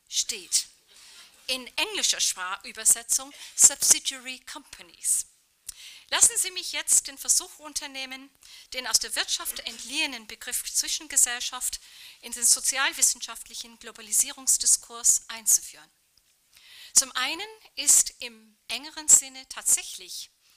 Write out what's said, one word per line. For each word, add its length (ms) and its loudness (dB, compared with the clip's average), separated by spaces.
steht. 600 -2
In 200 -4
englischer 440 0
Sprachübersetzung 1120 0
Subsidiary 840 2
Companies. 840 -6
Lassen 280 4
Sie 140 -2
mich 220 -8
jetzt 340 2
den 100 -14
Versuch 420 2
unternehmen, 720 -10
den 120 -4
aus 120 4
der 180 -8
Wirtschaft 440 -4
entliehenen 640 -6
Begriff 360 -6
Zwischengesellschaft 1080 -2
in 120 -14
den 120 -2
sozialwissenschaftlichen 1300 0
Globalisierungsdiskurs 1500 0
einzuführen. 640 0
Zum 200 4
einen 360 -4
ist 420 4
im 400 -18
engeren 400 -6
Sinne 400 4
tatsächlich 800 -4